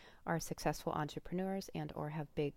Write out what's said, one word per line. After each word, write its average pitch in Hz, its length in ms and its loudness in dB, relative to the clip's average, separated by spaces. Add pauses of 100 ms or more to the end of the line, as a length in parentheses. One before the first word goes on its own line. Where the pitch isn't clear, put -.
(260)
are 170 140 2
successful - 520 0
entrepreneurs 185 840 0
and 151 220 -2
or 151 140 0
have 151 260 -4
big 143 220 4